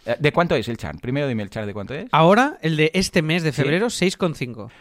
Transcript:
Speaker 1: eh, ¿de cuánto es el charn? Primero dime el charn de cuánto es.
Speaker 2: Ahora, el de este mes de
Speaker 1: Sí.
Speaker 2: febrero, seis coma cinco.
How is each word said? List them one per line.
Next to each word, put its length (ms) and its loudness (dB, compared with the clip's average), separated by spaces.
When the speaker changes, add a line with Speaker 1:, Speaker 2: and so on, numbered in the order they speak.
Speaker 1:
eh, 140 0
¿de 140 2
cuánto 220 2
es 120 0
el 100 -6
charn? 220 -10
Primero 280 -4
dime 160 -4
el 60 -10
charn 180 -8
de 60 -10
cuánto 200 -10
es. 180 -10
Speaker 2:
Ahora, 500 4
el 140 0
de 180 4
este 280 2
mes 220 0
de 100 0
Speaker 1:
Sí. 80 -2
Speaker 2:
febrero, 280 0
seis 280 0
coma 180 -2
cinco. 340 -10